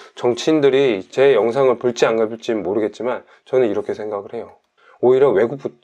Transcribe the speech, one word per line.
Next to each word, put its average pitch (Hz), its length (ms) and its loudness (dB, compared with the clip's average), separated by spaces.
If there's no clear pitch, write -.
정치인들이 131 960 0
제 135 240 4
영상을 120 440 2
볼지 123 260 0
안 113 120 0
볼지는 113 460 -4
모르겠지만 107 600 -4
저는 127 240 0
이렇게 101 240 -4
생각을 104 400 -10
해요. 107 220 -14
오히려 131 300 4
외국, 117 300 0